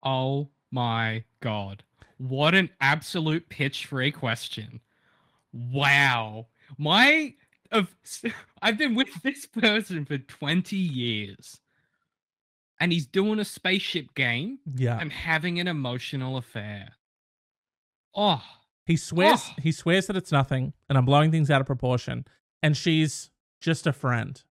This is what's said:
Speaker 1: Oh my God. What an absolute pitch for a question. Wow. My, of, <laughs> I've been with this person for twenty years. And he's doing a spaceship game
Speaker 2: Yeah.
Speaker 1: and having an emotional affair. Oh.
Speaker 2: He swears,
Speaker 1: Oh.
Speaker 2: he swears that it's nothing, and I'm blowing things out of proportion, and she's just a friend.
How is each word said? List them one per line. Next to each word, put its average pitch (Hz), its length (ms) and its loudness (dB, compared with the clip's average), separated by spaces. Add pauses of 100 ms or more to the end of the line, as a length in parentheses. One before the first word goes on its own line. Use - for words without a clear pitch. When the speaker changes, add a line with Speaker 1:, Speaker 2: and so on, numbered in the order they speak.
Speaker 1:
Oh 135 460 -2 (220)
my 113 520 -2 (180)
God. 101 420 -6 (340)
What 135 380 2
an 185 140 4 (100)
absolute 156 720 0
pitch - 360 -6
for 135 160 -6
a 139 100 0
question. 113 680 -8 (720)
Wow. 123 960 2 (300)
My, 254 560 4 (380)
of, 202 220 0 (340)
<laughs> - 340 -12
I've 214 160 0
been 262 180 0
with 247 280 -2
this 277 220 -4
person 208 600 0
for 143 120 -4
twenty 165 600 -2
years. 120 840 -6 (1160)
And 175 140 2
he's 165 160 0
doing 214 320 0
a 202 60 -2
spaceship 185 720 -4
game 139 440 -2 (160)
Speaker 2:
Yeah. 120 240 0
Speaker 1:
and 156 120 -6
having 165 500 -2
an 175 60 -2
emotional 131 680 -6
affair. 104 540 -10 (1200)
Oh. 196 300 2 (420)
Speaker 2:
He 165 120 2
swears, 190 480 4
Speaker 1:
Oh. - 160 -16
Speaker 2:
he 156 100 0
swears 185 360 0
that 196 100 -2
it's - 140 -6
nothing, 135 420 0 (160)
and 139 80 4
I'm 127 80 4
blowing 147 260 6
things 156 180 2
out 139 120 6
of 135 60 -2
proportion, 127 580 -2 (360)
and 151 160 4
she's 156 540 0 (300)
just - 260 0
a 143 60 0
friend. 123 580 -4